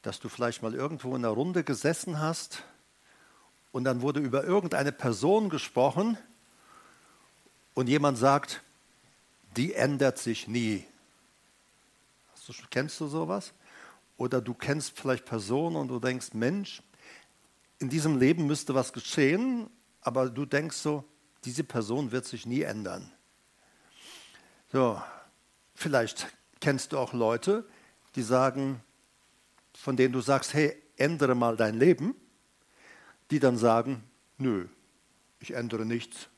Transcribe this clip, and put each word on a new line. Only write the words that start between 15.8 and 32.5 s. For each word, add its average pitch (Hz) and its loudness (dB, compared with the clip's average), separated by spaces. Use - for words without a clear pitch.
du 123 -4
denkst, 127 -4
„Mensch, 156 -2
in 139 -4
diesem 151 2
Leben 151 4
müsste 143 -2
was 131 0
geschehen“, 165 0
aber 127 0
du 127 -6
denkst 147 -2
so, 151 -4
„Diese 127 -6
Person 120 -2
wird 123 -4
sich - -12
nie 127 -2
ändern.“ 95 -8
So, 120 2
vielleicht 131 -2
kennst 139 0
du 147 -2
auch 127 -4
Leute, 120 0
die 131 -4
sagen, 131 2
von 131 -2
denen 127 6
du 131 0
sagst, 135 2
„Hey, 147 2
ändere 143 4
mal 117 2
dein 110 2
Leben“, 170 4